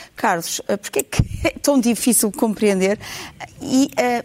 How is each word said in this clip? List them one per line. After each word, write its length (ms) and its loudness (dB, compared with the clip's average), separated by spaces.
Carlos, 500 0
ah, 100 0
porquê 220 -6
é 60 0
que 260 0
<laughs> 160 -2
é 40 0
tão 200 2
difícil 520 2
compreender? 640 2
E, 340 2
ah, 280 0